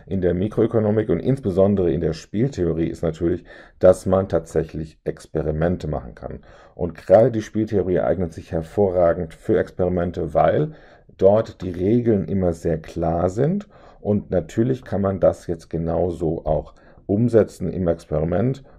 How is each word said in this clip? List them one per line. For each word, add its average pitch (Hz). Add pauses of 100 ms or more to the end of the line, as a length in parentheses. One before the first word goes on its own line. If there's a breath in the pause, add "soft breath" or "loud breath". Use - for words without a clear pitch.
in 95
der 87
Mikroökonomik 107
und 87
insbesondere 95
in 78
der 80
Spieltheorie 87
ist -
natürlich, 85 (360 loud breath)
dass 92
man 95
tatsächlich 80
Experimente 78
machen 62
kann. 64 (340 loud breath)
Und 85
gerade 113
die 110
Spieltheorie 95
eignet 82
sich -
hervorragend 87
für 92
Experimente, 90
weil 110 (460 loud breath)
dort 104
die 95
Regeln 101
immer 92
sehr 80
klar 82
sind. 143 (320 loud breath)
Und -
natürlich 120
kann 98
man 98
das 87
jetzt 85
genauso 82
auch 78 (320 soft breath)
umsetzen 104
im 90
Experiment. 85 (160 soft breath)